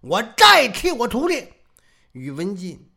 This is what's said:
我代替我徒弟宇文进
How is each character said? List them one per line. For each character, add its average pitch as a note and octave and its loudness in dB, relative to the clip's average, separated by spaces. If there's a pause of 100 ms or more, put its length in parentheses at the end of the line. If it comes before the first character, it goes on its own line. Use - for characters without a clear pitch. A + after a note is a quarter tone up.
我 D#3+ -2
代 F4 6
替 D4 -4
我 B3 -4
徒 C4+ -2
弟 E4 -4 (640)
宇 B2+ -12
文 F3 -6
进 F3+ -14